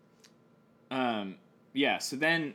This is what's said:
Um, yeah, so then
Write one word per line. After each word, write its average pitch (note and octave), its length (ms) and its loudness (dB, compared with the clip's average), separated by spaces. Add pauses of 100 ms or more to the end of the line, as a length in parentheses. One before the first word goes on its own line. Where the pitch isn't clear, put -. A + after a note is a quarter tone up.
(880)
Um, A2+ 480 -2 (340)
yeah, B2+ 280 2
so - 180 -6
then D#3 380 0